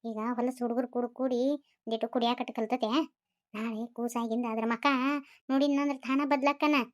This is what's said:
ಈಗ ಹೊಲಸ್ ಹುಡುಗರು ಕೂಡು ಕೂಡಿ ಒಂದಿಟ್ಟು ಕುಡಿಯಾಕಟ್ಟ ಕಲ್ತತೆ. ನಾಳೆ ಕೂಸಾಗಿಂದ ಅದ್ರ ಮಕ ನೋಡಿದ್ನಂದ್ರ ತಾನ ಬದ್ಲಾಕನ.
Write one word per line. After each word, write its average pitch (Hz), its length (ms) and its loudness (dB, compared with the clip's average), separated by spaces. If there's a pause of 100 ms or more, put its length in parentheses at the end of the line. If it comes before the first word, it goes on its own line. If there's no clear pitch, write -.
ಈಗ 220 120 -6 (180)
ಹೊಲಸ್ 247 260 -2
ಹುಡುಗರು 240 260 -2
ಕೂಡು 240 220 -2
ಕೂಡಿ 254 460 0
ಒಂದಿಟ್ಟು - 520 -6
ಕುಡಿಯಾಕಟ್ಟ 240 440 0
ಕಲ್ತತೆ. 226 360 -2 (680)
ನಾಳೆ 226 380 -6
ಕೂಸಾಗಿಂದ 233 580 -2
ಅದ್ರ 220 140 -2
ಮಕ 233 200 -2 (640)
ನೋಡಿದ್ನಂದ್ರ 277 480 2
ತಾನ 269 280 0
ಬದ್ಲಾಕನ. 285 500 4 (180)